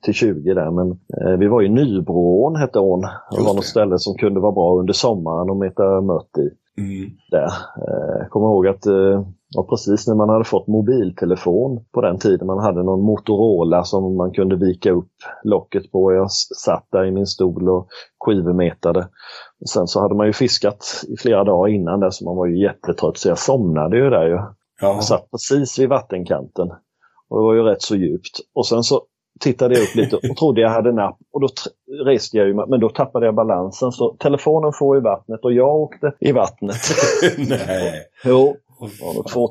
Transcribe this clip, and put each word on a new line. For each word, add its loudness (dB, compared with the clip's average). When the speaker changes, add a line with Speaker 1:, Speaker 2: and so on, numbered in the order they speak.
Speaker 1:
till 0
tjugo 0
där, 0
men, 0
eh, -4
vi 2
var 4
i 2
Nybrån, 2
hette 0
ån. 2
Det -6
Speaker 2:
Just 0
Speaker 1:
var 2
något -2
Speaker 2:
det. -8
Speaker 1:
ställe 2
som -4
kunde 0
vara 2
bra 2
under 0
sommaren -2
att -2
meta 0
mött -2
i. 0
Speaker 2:
Mm. -8
Speaker 1:
Där. 2
Eh, -8
jag -12
kommer 0
ihåg 4
att, -2
eh, 2
ja, -4
precis -2
när 2
man 2
hade 2
fått -2
mobiltelefon 0
på 0
den 0
tiden, 2
man -2
hade 0
någon 0
Motorola 2
som -2
man -2
kunde 0
vika 0
upp 0
locket -2
på. 4
Jag 2
s-, -6
satt -2
där 2
i -2
min -2
stol -2
och 0
skivemetade. 0
Och -12
sen -2
så -2
hade 0
man 2
ju 0
fiskat -2
i -10
flera 2
dagar 2
innan -2
där, 2
så -12
man -6
var 0
ju 0
jättetrött, -2
så 0
jag 0
somnade 0
ju 4
där 2
ju. 2
Speaker 2:
Ja. 2
Speaker 1:
Jag -4
satt -2
precis -2
vid 4
vattenkanten, -2
och -2
det 2
var 4
ju 4
rätt 2
så -4
djupt. -4
Och 0
sen 0
så 0
tittade 2
jag 4
upp -4
lite 0
och -4
trodde 2
jag 4
hade 2
napp, -2
och -4
då 2
tr-, -10
reste 0
jag 4
ju, 2
men 0
då 2
tappade -2
jag 2
balansen, -2
så -4
telefonen 0
får 2
i 2
vattnet -4
och 2
jag 4
åkte -4
i 0
vattnet. -2
Speaker 2:
<laughs> 0
Nej. -4
Speaker 1:
Jo. 4
Speaker 2:
Åh, -14
Speaker 1:
Ja, -10
då -6
Speaker 2:
fan. -10
Speaker 1:
två, 0